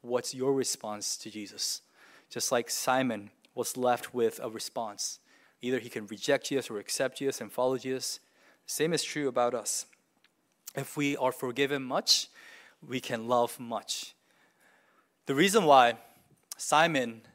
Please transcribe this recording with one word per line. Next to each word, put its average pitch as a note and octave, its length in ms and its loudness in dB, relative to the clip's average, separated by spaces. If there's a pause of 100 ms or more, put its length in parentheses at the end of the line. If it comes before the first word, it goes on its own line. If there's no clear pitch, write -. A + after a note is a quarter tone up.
What's B2 340 -4
your C3 200 0
response G#2+ 640 -4
to - 120 -12
Jesus? G2+ 520 -8 (480)
Just - 200 -4
like A#2+ 200 0
Simon B2 600 0 (240)
was - 220 -4
left B2 360 0
with A#2 300 0
a A#2+ 80 -6
response. A2 680 -8 (420)
Either B2 160 0
he A#2 100 -8
can A2 180 -8
reject C3 420 0
Jesus C3+ 220 -2
or A2 80 -6
accept B2+ 400 -4
Jesus C3+ 220 -4
and G#2 100 -10
follow C3 280 0
Jesus. C3 420 -6 (460)
Same D#3+ 260 0
is D#3+ 100 0
true D3 260 -2
about A#2+ 260 2
us. - 320 -4 (880)
If C3+ 220 -8
we C#3+ 200 0
are B2+ 160 0
forgiven C3+ 500 -2
much, C3+ 460 0 (580)
we B2+ 140 -4
can A#2 280 -6
love A#2+ 300 2
much. - 560 -8 (1120)
The C#3 80 -2
reason F#3+ 300 6
why C3 300 10 (600)
Simon C3+ 680 2 (120)